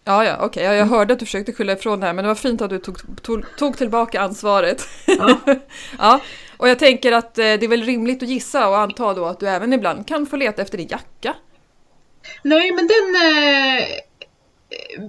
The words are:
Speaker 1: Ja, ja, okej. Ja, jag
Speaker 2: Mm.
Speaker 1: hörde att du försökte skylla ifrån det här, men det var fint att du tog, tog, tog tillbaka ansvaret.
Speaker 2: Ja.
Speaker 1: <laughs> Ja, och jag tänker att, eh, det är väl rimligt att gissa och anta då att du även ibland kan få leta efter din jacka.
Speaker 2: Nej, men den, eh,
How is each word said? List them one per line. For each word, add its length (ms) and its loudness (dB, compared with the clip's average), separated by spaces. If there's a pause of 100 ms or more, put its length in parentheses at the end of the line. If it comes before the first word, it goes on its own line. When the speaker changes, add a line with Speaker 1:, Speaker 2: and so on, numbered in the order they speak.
Speaker 1:
Ja, 220 2
ja, 160 -2
okej. 220 -4
Ja, 100 2
jag 80 4
Speaker 2:
Mm. 80 4
Speaker 1:
hörde 240 2
att 60 -4
du 60 -8
försökte 280 -6
skylla 200 -2
ifrån 260 -4
det 60 -4
här, 80 -2
men 100 -6
det 40 -2
var 80 0
fint 260 -4
att 80 -4
du 100 -6
tog, 440 -14
tog, 220 -6 (120)
tog 200 -2
tillbaka 440 -2
ansvaret. 640 0 (180)
Speaker 2:
Ja. 400 4
Speaker 1:
<laughs> 100 4 (440)
Ja, 220 6 (360)
och 120 4
jag 100 4
tänker 320 4
att, 260 0
eh, 60 2
det 200 2
är 40 0
väl 160 2
rimligt 400 -2
att 60 -8
gissa 400 0
och 100 2
anta 340 -2
då 120 -4
att 140 -6
du 100 -4
även 240 0
ibland 340 -2
kan 180 -4
få 100 -8
leta 260 -2
efter 160 -8
din 100 -10
jacka. 480 -10 (1080)
Speaker 2:
Nej, 280 4
men 160 0
den, 280 4 (160)
eh, 540 2 (1200)